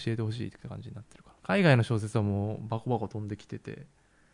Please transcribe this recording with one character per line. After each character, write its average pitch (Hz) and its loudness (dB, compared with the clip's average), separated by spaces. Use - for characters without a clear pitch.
え 113 0
て 117 -4
ほ 110 -2
し 113 -6
い 101 -8
っ - -12
て - -16
感 104 -12
じ 113 -14
に - -14
な 104 -14
っ - -16
て - -20
る - -20
か - -20
ら。 - -20
海 196 2
外 147 10
の 113 8
小 113 2
説 107 -4
は 110 4
も 101 0
う 107 -10
バ 113 -4
コ 127 -4
バ 117 2
コ 104 -4
飛 107 -8
ん 104 -8
で 104 -6
き - -16
て 104 -10
て、 - -14